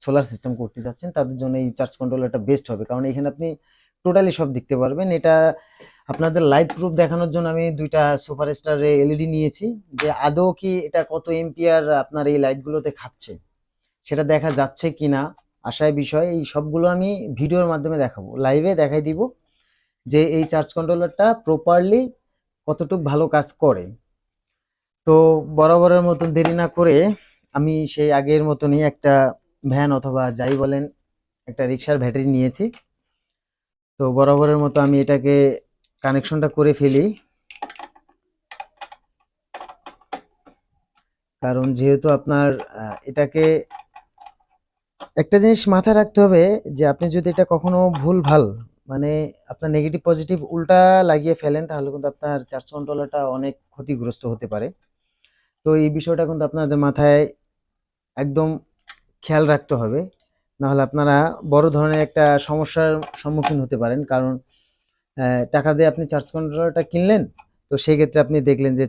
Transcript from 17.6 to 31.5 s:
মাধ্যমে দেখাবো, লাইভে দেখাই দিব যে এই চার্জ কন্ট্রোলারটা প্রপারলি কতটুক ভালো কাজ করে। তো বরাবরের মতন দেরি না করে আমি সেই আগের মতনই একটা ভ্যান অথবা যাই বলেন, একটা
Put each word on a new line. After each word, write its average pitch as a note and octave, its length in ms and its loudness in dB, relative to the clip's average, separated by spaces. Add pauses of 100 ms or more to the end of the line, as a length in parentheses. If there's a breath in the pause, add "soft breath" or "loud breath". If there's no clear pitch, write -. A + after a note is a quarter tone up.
মাধ্যমে D#3 320 -4
দেখাবো, G#2 260 -8 (160)
লাইভে D3+ 260 2 (100)
দেখাই D3 260 0
দিব D#3 120 -4 (840)
যে D3 160 2 (160)
এই D#3+ 140 0
চার্জ D#3 240 -2
কন্ট্রোলারটা E3+ 520 -2 (180)
প্রপারলি F3 560 2 (640)
কতটুক D#3+ 340 -4 (100)
ভালো D3+ 140 0 (100)
কাজ D3 120 0 (160)
করে। G#2+ 200 2 (1200)
তো D#3+ 80 6 (440)
বরাবরের F3 480 6
মতন E3+ 300 -2
দেরি E3 240 2
না E3+ 60 0 (100)
করে E3+ 180 4 (640 soft breath)
আমি D3+ 160 0 (200)
সেই D3+ 160 0 (100)
আগের D3 300 2
মতনই D3 320 0 (100)
একটা C#3+ 220 2 (580)
ভ্যান C#3+ 180 0 (100)
অথবা C3 240 -4 (160)
যাই C3 220 -2
বলেন, C#3 220 -2 (640)
একটা B2+ 220 -6